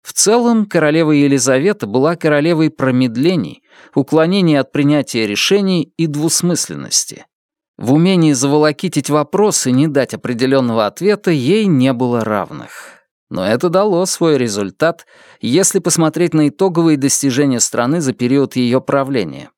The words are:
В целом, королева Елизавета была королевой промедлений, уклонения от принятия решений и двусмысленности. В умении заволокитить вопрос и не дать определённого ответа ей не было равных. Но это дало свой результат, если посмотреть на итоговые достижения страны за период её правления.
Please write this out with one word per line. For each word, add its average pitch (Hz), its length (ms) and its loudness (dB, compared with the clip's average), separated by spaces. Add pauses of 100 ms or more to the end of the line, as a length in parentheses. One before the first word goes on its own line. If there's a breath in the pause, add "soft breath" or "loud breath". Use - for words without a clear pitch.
В - 120 -20
целом, 233 520 2
королева 160 460 2
Елизавета 139 720 0
была 131 300 0
королевой 156 540 0
промедлений, 131 920 -2 (300 soft breath)
уклонения 160 680 2
от 131 120 -4
принятия 143 560 0
решений 190 720 0
и 165 100 0
двусмысленности. 147 1200 -4 (520)
В 120 160 0
умении 165 400 4
заволокитить 147 760 0
вопрос 151 580 0
и 127 40 0
не 135 160 2
дать 135 260 -2
определённого 123 720 -2
ответа 196 460 -2
ей 165 340 0
не 135 280 2
было 120 300 -2
равных. - 760 -8 (320)
Но 92 160 -6
это 117 240 0
дало 185 360 0
свой 160 320 0
результат, 113 680 -4 (340 soft breath)
если 180 400 0
посмотреть 160 540 0
на 151 160 2
итоговые 165 480 0
достижения 135 640 0
страны 131 420 -2
за 131 120 -2
период 131 420 0
её 127 260 0
правления. 127 760 -4